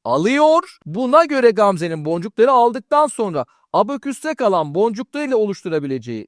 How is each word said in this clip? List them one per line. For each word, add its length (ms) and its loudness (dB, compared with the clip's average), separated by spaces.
alıyor. 840 2
Buna 400 2
göre 260 2
Gamze'nin 540 -2
boncukları 460 0
aldıktan 560 2
sonra 380 -4
abaküste 640 -2
kalan 400 0
boncuklarıyla 600 -2
oluşturabileceği 920 -6